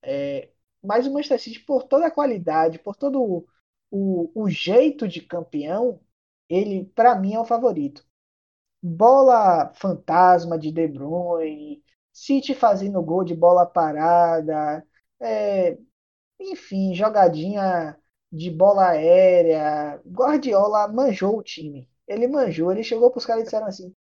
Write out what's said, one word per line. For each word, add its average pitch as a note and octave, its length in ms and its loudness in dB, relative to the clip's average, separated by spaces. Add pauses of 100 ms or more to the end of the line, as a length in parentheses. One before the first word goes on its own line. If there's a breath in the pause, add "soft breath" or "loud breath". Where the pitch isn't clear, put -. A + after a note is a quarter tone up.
É, C#4 500 -8 (300)
mas A3+ 280 -2
o C4+ 40 -6
Manchester C#4+ 280 -2
City, - 180 -16
por C4 240 -4
toda D4+ 240 0
a D#4 60 0
qualidade, E3+ 680 -2
por G#3 160 -12
todo C#4 260 -4
o, F#3 280 -4 (420)
o, G3 540 -4
o G3+ 40 0
jeito A3+ 600 2
de E3 140 -10
campeão, E3+ 760 -6 (500)
ele, F#3+ 360 -2 (100)
pra A#3 220 4
mim, G3 180 -4
é A3+ 60 -4
o A#3 40 -4
favorito. A3+ 640 -2 (720)
Bola G#3+ 960 4
fantasma E3+ 840 2
de D#3 140 -6
De E3 160 -2
Bruyne, D3+ 960 -8 (300)
City C4+ 420 -4
fazendo G3 480 0
gol E3 220 -2
de F3 100 -6
bola F3 320 4
parada, D#3+ 1200 0 (320)
é, G3+ 580 -2 (600)
enfim, F#3+ 560 -6
jogadinha F#3 1040 0 (320)
de E3 220 -10
bola F#3 380 4
aérea. D#3+ 1160 4
Guardiola G#3+ 800 0
manjou G#3+ 520 -2
o G#3 40 -10
time. C#3+ 480 -16 (160)
Ele A3+ 220 -2
manjou, F#3 420 -2
ele G#3+ 140 -2
chegou A#3+ 260 4
pros B3 160 -10
caras A3+ 160 -2
e - 40 -4
disseram A3 200 -6
assim F#3+ 260 -14 (120)